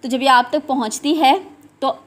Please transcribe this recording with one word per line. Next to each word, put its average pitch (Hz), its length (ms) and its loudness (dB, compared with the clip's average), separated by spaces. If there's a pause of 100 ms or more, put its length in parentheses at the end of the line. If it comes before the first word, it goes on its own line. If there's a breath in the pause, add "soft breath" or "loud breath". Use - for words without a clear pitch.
तो 269 60 -10
जब 247 140 -2
ये 269 60 0
आप 254 240 4
तक 302 140 -4
पहुँचती 262 480 -4
है 302 240 2 (440)
तो 269 240 -4